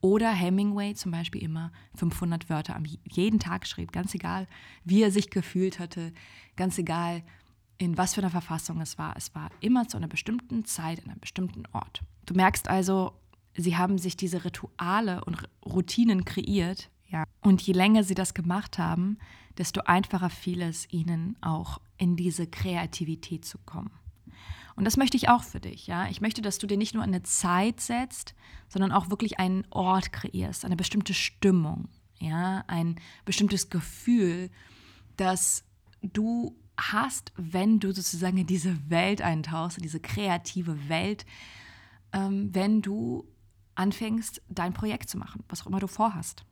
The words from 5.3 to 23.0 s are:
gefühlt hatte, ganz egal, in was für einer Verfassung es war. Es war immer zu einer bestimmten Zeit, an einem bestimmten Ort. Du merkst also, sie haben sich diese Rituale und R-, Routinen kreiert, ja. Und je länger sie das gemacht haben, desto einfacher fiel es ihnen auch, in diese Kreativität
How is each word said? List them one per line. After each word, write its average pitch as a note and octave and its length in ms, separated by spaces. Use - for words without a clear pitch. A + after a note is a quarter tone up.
gefühlt F#3 480
hatte, E3+ 340
ganz F3+ 220
egal, E3+ 440
in F3 180
was F3+ 180
für G#3 60
einer F#3+ 100
Verfassung E3 500
es - 180
war. D#3 180
Es - 180
war D3+ 160
immer A#3+ 280
zu - 80
einer E3 120
bestimmten A3+ 560
Zeit, E3 380
an - 80
einem - 100
bestimmten - 520
Ort. - 300
Du F3 80
merkst F#3 340
also, F#3+ 440
sie E3+ 200
haben F3+ 220
sich F3 180
diese F3+ 280
Rituale F3+ 800
und - 160
R-, - 80
Routinen F#3 580
kreiert, F#3+ 680
ja. D#3+ 160
Und F#3+ 220
je F#3+ 120
länger G#3 280
sie F#3 120
das F#3 200
gemacht F3+ 440
haben, F3 400
desto - 240
einfacher F3+ 480
fiel F3 320
es E3 300
ihnen E3+ 480
auch, E3 400
in F3 200
diese E3+ 300
Kreativität E3+ 1000